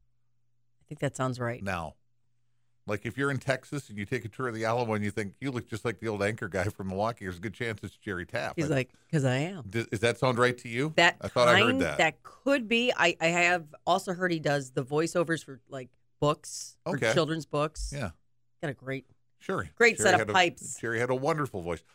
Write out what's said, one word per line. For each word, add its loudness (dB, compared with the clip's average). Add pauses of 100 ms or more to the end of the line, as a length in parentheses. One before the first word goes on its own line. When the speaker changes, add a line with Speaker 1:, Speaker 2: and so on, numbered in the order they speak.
(800)
Speaker 1:
I -20
think -14
that -4
sounds -4
right. -6
Speaker 2:
Now, -6 (880)
like, -4
if -8
you're 0
in 0
Texas -4
and -16
you -4
take -4
a -8
tour -6
of -6
the -4
Alamo 0
and 0
you -2
think, -6
"You -4
look -6
just -6
like -4
the -4
old -2
anchor -2
guy 0
from -6
Milwaukee," -2
there's -6
a -16
good -8
chance -6
it's -12
Jerry -6
Taft. -6
Speaker 1:
He's -2
Speaker 2:
I 0
Speaker 1:
like, -2 (200)
"'Cause 0
I 2
am." -6
Speaker 2:
Does, -4
does -4
that 2
sound 2
right 4
to -16
you? -2
Speaker 1:
That 4
Speaker 2:
I -6
thought 4
I 8
heard 6
Speaker 1:
kind, 2
Speaker 2:
that. -2
Speaker 1:
that 0
could -2
be. 2
I, 2
I 4
have 2 (140)
also 0
heard 0
he -2
does 0
the -2
voiceovers 0
for, -18
like, -12 (300)
books, -2
for -2
Speaker 2:
Okay. 4
Speaker 1:
children's 0
books. -4
Speaker 2:
Yeah. -6 (520)
Speaker 1:
Got -4
a -6
great -10 (340)
Speaker 2:
Sure. -4
Speaker 1:
Great 6
Speaker 2:
Sherry 4
Speaker 1:
set 8
of 6
Speaker 2:
had 0
a, 2
Speaker 1:
pipes. 2
Speaker 2:
Sherry -2
had 2
a 2
wonderful 0
voice. -4 (140)